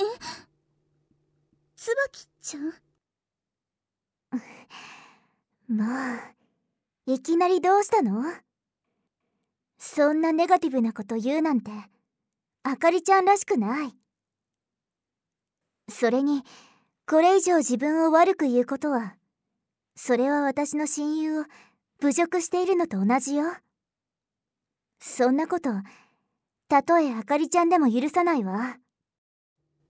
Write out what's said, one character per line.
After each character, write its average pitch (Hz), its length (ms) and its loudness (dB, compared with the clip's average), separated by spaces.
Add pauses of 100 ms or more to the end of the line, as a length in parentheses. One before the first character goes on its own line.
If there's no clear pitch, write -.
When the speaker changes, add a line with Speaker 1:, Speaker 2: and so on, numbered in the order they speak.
(1800)
Speaker 1:
椿 - 520 -4 (140)
ち - 160 -10
ゃ - 20 -14
ん？ 311 140 -8 (3000)
Speaker 2:
も 214 120 -2 (1200)
う、 262 60 0
い 262 80 -4
き 330 160 0
な 359 100 4
り 359 140 2
ど 381 180 4
う 415 40 0
し 415 60 -2
た 440 120 2
の？ 220 240 -2 (1500)
そ 294 320 0
ん 311 100 0
な 330 120 2
ネ 330 120 2
ガ 359 140 2
テ 339 80 -4
ィ - 20 -2
ブ 262 120 0
な 226 100 0
こ 202 140 -12
と 226 100 -8
言 254 240 -2
う - 20 0
な 311 120 0
ん 226 80 0
て、 208 100 -14 (920)
あ 277 140 -4
か 330 140 2
り 349 100 0
ち 381 100 0
ゃ 381 100 6
ん 370 40 0
ら 403 120 4
し - 80 -4
く 392 120 0
な 247 280 -2
い。 240 120 -16 (1900)
そ 233 220 0
れ 254 100 0
に、 285 220 0 (640)
こ 311 140 4
れ 370 160 6
以 370 40 4
上 359 160 2
自 247 200 0
分 311 280 0
を 320 60 4
悪 349 240 4
く 320 100 -2
言 247 180 2
う - 20 0
こ 269 120 -6
と 294 140 -4
は、 226 240 -4 (800)
そ - 200 -2
れ 254 140 0
は 294 120 0
私 285 360 -2
の 302 80 -2
親 294 320 -2
友 311 240 -4
を 302 40 -8 (560)
侮 285 100 2
辱 339 300 0
し - 100 -4
て - 100 0
い 349 60 -2
る 381 80 0
の 339 120 0
と 196 160 -4
同 240 160 2
じ 277 160 -4
よ。 320 220 -2 (1400)
そ - 320 0
ん 262 40 2
な 320 120 -2
こ 349 120 -4
と、 285 120 -4 (960)
た 269 160 4
と 339 160 4
え 277 160 0
あ 220 80 -6
か 285 140 0
り 302 120 0
ち - 60 0
ゃ 349 100 4
ん 339 40 2
で 349 100 4
も 262 120 4
許 247 180 0
さ 359 140 2
な 339 120 2
い 240 80 -2
わ。 214 360 -6 (1120)